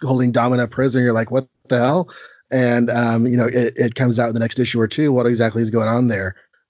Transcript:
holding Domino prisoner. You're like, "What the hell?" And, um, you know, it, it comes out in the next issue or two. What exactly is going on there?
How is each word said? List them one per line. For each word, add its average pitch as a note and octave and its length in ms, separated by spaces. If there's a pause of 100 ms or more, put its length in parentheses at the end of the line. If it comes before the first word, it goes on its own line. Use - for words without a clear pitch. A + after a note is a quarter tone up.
holding B2+ 280
Domino A#2+ 360
prisoner. B2+ 360
You're A#2+ 100
like, A2+ 180
"What C3 160 (220)
the G2+ 100
hell?" D3+ 300 (420)
And, A#2+ 400
um, A#2 340
you B2 100
know, A#2+ 120
it, A#2+ 280
it A#2+ 200
comes B2 240
out A#2+ 80
in A2+ 80
the A#2 40
next A2+ 200
issue A#2+ 200
or A2 80
two. D3 240
What B2 140
exactly A#2 380
is A2 80
going A2 160
on A#2+ 220
there? F#2+ 260 (340)